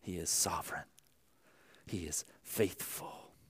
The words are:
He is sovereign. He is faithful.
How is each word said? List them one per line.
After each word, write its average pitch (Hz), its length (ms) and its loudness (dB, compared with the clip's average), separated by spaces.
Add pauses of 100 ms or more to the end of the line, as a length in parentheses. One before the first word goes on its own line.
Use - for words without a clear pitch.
He 90 160 -2
is 85 140 0
sovereign. - 540 2 (1000)
He 90 180 -2
is 78 200 -2 (180)
faithful. - 920 0 (180)